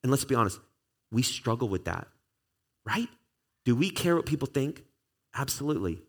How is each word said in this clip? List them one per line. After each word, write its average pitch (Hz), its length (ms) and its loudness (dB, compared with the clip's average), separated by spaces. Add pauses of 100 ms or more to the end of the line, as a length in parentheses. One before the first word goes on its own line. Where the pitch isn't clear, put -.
And 127 80 2
let's 139 140 2
be 135 100 0
honest, 110 260 2 (500)
we 113 120 2
struggle 120 460 -2
with 92 160 -2
that, - 240 -6 (760)
right? 220 240 -2 (560)
Do 120 100 4
we 175 140 2
care 170 260 2
what 160 80 0
people 143 220 -2
think? 139 360 -2 (520)
Absolutely. 131 760 -2